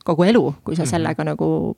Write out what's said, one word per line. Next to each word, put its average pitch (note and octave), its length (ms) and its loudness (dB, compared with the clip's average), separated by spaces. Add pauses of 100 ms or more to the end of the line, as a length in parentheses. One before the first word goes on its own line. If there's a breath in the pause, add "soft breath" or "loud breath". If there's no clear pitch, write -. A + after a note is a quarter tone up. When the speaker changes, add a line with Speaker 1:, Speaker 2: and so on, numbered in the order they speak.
Speaker 1:
kogu E3+ 260 2
elu, A3+ 140 6 (240)
kui D#3 100 -6
sa E3 80 -2
Speaker 2:
Mhm. - 80 -2
Speaker 1:
sellega D#3+ 340 -2
nagu D#3 240 -2 (300)